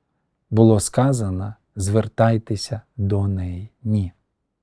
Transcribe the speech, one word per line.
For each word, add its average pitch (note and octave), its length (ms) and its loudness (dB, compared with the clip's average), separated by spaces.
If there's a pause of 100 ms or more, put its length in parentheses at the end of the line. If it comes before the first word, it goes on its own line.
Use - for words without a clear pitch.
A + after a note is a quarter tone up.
(500)
було A2 300 6
сказано: G#2+ 760 -2 (220)
"Звертайтеся G#2+ 1040 -2 (160)
до G2+ 320 -2
неї". F#2 420 -6 (120)
Ні. G2+ 300 -2 (500)